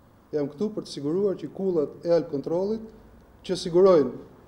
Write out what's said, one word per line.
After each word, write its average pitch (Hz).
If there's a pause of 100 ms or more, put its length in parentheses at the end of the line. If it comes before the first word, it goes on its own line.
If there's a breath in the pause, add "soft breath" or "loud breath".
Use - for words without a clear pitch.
(340)
Jam 147
këtu 214
për 156
të -
siguruar 175
që 151
kullat 175
e 170
Alp 165
Kontrollit, 185 (640)
që 185
sigurojnë 170 (360)